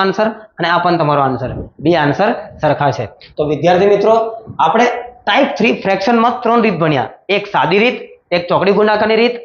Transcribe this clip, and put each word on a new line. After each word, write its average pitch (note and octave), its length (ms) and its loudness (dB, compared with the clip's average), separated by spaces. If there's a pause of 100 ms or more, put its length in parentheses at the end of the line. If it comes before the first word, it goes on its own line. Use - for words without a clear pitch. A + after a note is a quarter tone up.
આન્સર F#3+ 240 0 (320)
અને F3 100 -2
આ F3 160 0
પણ E3+ 160 0
તમારો D3 240 0
આન્સર, B2 260 -4 (280)
બે E3 180 2
આન્સર D3+ 320 0 (340)
સરખા C#3+ 300 2
છે. A2+ 120 -8 (320)
તો D3 160 -2
વિદ્યાર્થી F3+ 420 2
મિત્રો, A3 200 2 (440)
આપણે G3+ 280 4 (320)
ટાઇપ A#3+ 380 0
થ્રી A3+ 260 0
ફ્રેક્શનમાં A3+ 580 0
ત્રણ A3+ 260 2
રીત F3+ 160 -2
ભણ્યા, C#3+ 260 0 (200)
એક G3+ 160 -2 (100)
સાદી F3+ 300 2
રીત, B3+ 140 0 (320)
એક F3 180 0
ચોકડી F3+ 300 2
ગુણાકારની G#3+ 440 2
રીત, A#3+ 220 0